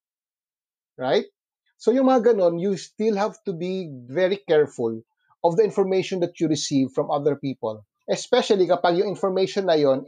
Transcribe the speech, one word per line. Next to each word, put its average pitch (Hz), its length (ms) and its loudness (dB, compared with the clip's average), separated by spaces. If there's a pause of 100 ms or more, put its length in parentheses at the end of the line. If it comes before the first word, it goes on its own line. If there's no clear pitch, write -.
(1000)
Right? 143 320 -2 (480)
So, 220 160 2
yung 262 160 4
mga 240 240 4
ganun, 175 240 2
you 190 160 -2
still 214 400 -4
have 208 320 -4
to 190 80 -4
be 180 320 -6 (240)
very 185 320 0
careful 131 560 0 (480)
of 170 80 0
the 190 80 4
information 190 640 -2
that - 160 -8
you 156 80 0
receive 135 400 0
from 147 240 -4
other 143 240 0
people. 113 480 -8 (240)
Especially 208 560 0
kapag 175 320 2
yung 214 80 0
information 190 640 -2
na 160 80 4
yon 135 300 2